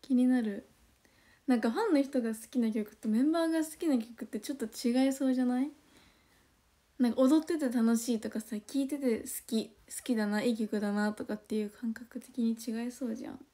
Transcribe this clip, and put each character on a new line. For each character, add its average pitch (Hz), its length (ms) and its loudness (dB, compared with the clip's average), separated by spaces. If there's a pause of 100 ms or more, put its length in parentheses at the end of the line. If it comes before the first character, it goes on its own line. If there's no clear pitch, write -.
気 262 140 0
に 254 100 6
な 254 160 4
る。 208 260 -4 (760)
な 254 120 4
ん 220 40 0
か 233 80 2
フ 262 100 -2
ァ 440 40 2
ン 415 100 2
の 277 80 6
人 269 220 0
が 226 100 -2
好 - 160 -12
き 254 100 -2
な 226 120 2
曲 214 240 -4
と - 120 -8
メ 220 140 2
ン 302 100 4
バ 330 140 2
ー 330 60 0
が 320 120 2
好 - 140 -8
き 339 100 -2
な 262 120 4
曲 226 260 -10
っ - 20 -20
て 220 120 -8
ち - 120 -8
ょ 269 40 -4
っ - 20 -18
と 233 80 -4
違 254 420 2
い 269 60 2
そ 269 140 0
う 254 80 2
じ 254 60 0
ゃ 247 40 2
な 247 160 0
い？ 294 80 -2 (1300)
な 247 120 2
ん 226 40 0
か 262 80 2
踊 302 220 6
っ - 20 -10
て 330 140 -2
て 269 100 0
楽 233 280 4
し 233 180 -2
い 214 40 -4
と 214 120 -8
か 220 100 -8
さ、 - 140 -10
聴 269 300 -4
い - 20 -8
て 294 100 -4
て 254 220 0
好 - 60 -12 (200)
き、 220 220 -2
好 - 60 -20 (300)
き 247 120 0
だ 214 100 0
な、 208 160 0
い 247 120 2
い 220 40 -2
曲 214 220 -2
だ 208 120 -2
な 208 220 0
と 247 120 -8
か 214 100 -4
っ - 20 -14
て - 160 -8
い 214 120 0
う 202 40 -8
感 226 240 -6
覚 240 260 -12
的 - 200 -10
に 226 140 2
違 226 340 -6
い 247 40 -6
そ 247 140 -8
う 220 80 -4
じ 233 140 -10
ゃ - 60 -12
ん。 - 200 -18